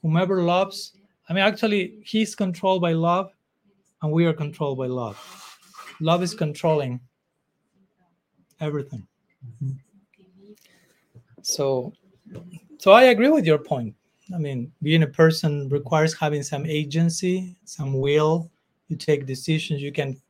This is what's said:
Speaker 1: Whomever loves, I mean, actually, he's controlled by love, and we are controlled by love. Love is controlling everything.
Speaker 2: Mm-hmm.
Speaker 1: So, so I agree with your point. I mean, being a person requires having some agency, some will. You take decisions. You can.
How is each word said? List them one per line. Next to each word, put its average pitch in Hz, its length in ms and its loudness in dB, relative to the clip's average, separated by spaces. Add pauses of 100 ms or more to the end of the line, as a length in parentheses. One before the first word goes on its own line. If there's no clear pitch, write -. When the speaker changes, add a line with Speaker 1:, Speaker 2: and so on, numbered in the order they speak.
Speaker 1:
Whomever 180 400 2
loves, 185 520 -2 (340)
I 165 40 -4
mean, 190 120 2
actually, 208 600 -2
he's 214 300 -2
controlled 190 480 -2
by 170 100 0
love, 175 400 0 (720)
and 151 100 -2
we 165 140 4
are 165 60 2
controlled 147 460 -6
by 131 80 -4
love. 123 300 -6 (840)
Love 165 220 0
is 175 120 -6
controlling 147 680 -2 (1600)
everything. 143 460 -8 (560)
Speaker 2:
Mm-hmm. 135 100 -6 (1700)
Speaker 1:
So, 135 500 -2 (840)
so 196 140 6
I 240 120 10
agree 247 260 6
with 285 160 2
your 156 120 4
point. 123 360 -6 (400)
I 170 40 -6
mean, 135 340 -6 (100)
being 156 200 4
a 147 40 4
person 156 640 2
requires 156 460 0
having 147 280 -2
some 143 240 -8
agency, 165 1000 -2
some 135 360 -6
will. 151 500 2 (380)
You 160 80 -6
take 139 300 -2
decisions. 147 560 -4
You 143 100 -8
can. 139 380 -6